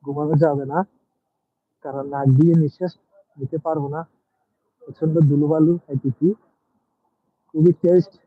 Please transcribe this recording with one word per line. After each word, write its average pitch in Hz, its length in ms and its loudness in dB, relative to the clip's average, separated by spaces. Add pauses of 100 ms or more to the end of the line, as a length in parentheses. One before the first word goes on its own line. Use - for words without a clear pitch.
ঘুমানো 147 380 -4
যাবে 143 280 0
না, 160 80 -2 (1040)
কারণ 139 200 -10 (100)
নাক 139 140 -2 (100)
দিয়ে 165 160 4 (100)
নিঃশ্বাস 170 300 -6 (440)
নিতে 143 280 -10
পারবো 151 300 -4
না। 165 60 -10 (800)
প্রচন্ড 160 340 -4 (140)
ধুলোবালু 151 440 2 (100)
খাইতেছি, 139 440 -4 (1200)
খুবই 160 220 2 (100)
টেস্ট। 175 320 2 (140)